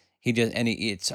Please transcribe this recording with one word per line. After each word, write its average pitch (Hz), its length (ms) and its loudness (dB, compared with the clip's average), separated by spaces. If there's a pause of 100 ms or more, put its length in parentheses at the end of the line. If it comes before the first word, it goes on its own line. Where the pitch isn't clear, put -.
(200)
He 123 120 0
just, 113 220 2
and 117 140 0
it, 113 40 2
it's 101 420 -4